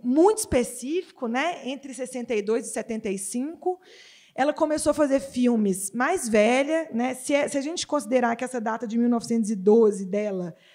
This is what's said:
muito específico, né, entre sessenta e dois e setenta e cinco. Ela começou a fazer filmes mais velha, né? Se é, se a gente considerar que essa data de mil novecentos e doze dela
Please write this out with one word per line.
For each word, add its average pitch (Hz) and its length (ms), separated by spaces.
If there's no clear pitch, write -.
muito 330 360
específico, 277 880
né, 269 420
entre 277 240
sessenta 247 400
e 208 80
dois 214 260
e - 40
setenta 220 380
e 190 100
cinco. 320 600
Ela 294 200
começou 302 360
a 294 60
fazer 277 240
filmes 226 720
mais 269 360
velha, 262 640
né? 247 220
Se 285 220
é, 294 120
se 277 120
a - 20
gente 330 240
considerar 247 500
que 247 80
essa 247 160
data 226 280
de 220 100
mil 240 100
novecentos 233 440
e 226 40
doze 202 520
dela 190 480